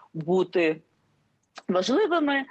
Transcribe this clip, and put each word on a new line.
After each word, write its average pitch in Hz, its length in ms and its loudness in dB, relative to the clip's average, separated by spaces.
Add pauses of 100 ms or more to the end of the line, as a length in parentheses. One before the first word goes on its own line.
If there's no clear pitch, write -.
(140)
бути 165 680 0 (840)
важливими, 277 840 0